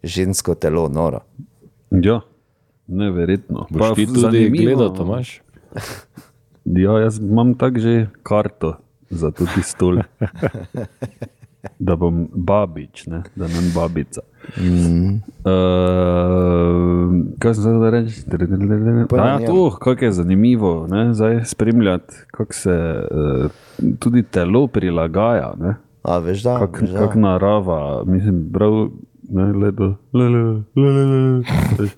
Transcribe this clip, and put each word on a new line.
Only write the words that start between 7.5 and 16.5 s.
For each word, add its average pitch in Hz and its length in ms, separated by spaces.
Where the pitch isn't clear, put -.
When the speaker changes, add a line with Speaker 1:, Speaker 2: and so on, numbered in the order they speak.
Speaker 2:
tako 123 240
že 113 300
karto 104 540
za 80 200
tudi 87 320
stol. 90 360
Speaker 1:
<laughs> 87 40
Speaker 2:
Da 90 200
bom 85 340
babič, 92 760
ne, 82 260
da 92 120
ne 82 80
bom 85 220
babica. 82 480
Speaker 1:
Mhm. 87 560
Speaker 2:
Ehm, 90 1800